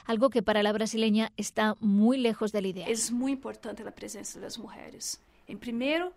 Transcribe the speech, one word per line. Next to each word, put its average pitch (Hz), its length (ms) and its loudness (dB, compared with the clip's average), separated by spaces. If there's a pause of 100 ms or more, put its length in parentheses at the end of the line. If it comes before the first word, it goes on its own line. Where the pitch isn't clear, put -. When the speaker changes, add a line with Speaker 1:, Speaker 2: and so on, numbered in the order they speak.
Speaker 1:
algo 226 260 4
que 247 100 2
para 214 220 2
la 208 100 4
brasileña 220 640 2
está 214 420 0
muy 214 380 6
lejos 226 340 0
de 208 120 0
la 190 40 -2
idea. 185 200 -6
Speaker 2:
Es 220 240 -2
muy 254 220 0
importante 214 500 -10
la 208 100 -10
presencia 208 460 -12
de 196 80 -12
las 208 100 -12
mujeres. - 640 -12 (260)
En 208 120 -12
primero, 285 580 -2